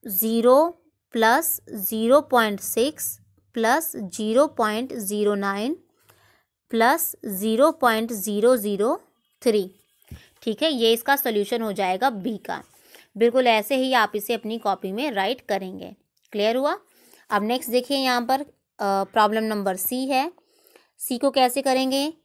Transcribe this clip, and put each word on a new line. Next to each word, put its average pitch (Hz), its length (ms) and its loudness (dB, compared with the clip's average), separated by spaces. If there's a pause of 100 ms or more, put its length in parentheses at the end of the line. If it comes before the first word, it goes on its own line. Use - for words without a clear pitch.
ज़ीरो 233 760 2 (300)
प्लस 240 480 0 (120)
ज़ीरो 220 480 2
पॉइंट 220 400 0
सिक्स - 600 -4 (340)
प्लस 247 420 0
ज़ीरो 220 500 0
पॉइंट 233 460 -4
ज़ीरो 208 420 -2
नाइन 202 420 -4 (960)
प्लस 240 540 2
ज़ीरो 220 460 2
पॉइंट 233 420 0
ज़ीरो 214 440 2
ज़ीरो 208 480 -2 (380)
थ्री, 208 320 0 (680)
ठीक - 200 -4
है। 320 80 2
ये 226 220 2
इसका 247 240 0
सॉल्यूशन 226 460 -2
हो 214 100 -4
जाएगा 190 380 0
बी 214 260 -6
का। - 260 -10 (540)
बिल्कुल 240 300 4
ऐसे 220 300 2
ही 262 160 0
आप 226 220 2
इसे 214 200 -4
अपनी 220 240 -6
कॉपी 190 340 -4
में 269 180 -4
राइट 202 300 -4
करेंगे। 190 560 -8 (360)
क्लियर 220 240 0
हुआ? 294 220 -2 (520)
अब 208 120 2
नेक्स्ट 240 280 -4
देखिए 247 280 0
यहाँ 254 240 0
पर, 262 180 0
अ, 285 60 -10 (340)
प्रॉब्लम 208 640 2
नंबर 202 320 -2
सी 254 300 -4
है। 277 260 -2 (680)
सी 240 200 -6
को 277 120 2
कैसे 262 320 2
करेंगे 269 520 0 (100)